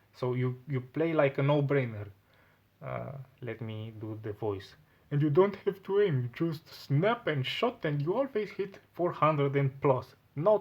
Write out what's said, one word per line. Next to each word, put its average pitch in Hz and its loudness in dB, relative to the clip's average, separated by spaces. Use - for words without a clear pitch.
So 127 -4
you, 127 -2
you 139 -4
play 160 -4
like 143 4
a 147 0
no-brainer. 135 2
Uh, 123 -6
let 113 -10
me 110 -10
do 110 -10
the 113 -8
voice. 101 -6
And 147 0
you 151 4
don't 185 4
have 190 -2
to 196 2
aim, 135 2
you 165 -2
just 151 -8
snap 190 2
and 143 0
shot - -2
and 147 0
you 156 0
always 220 -2
hit 196 -8
four 175 -2
hundred 143 2
and 139 2
plus. 127 2
No 202 4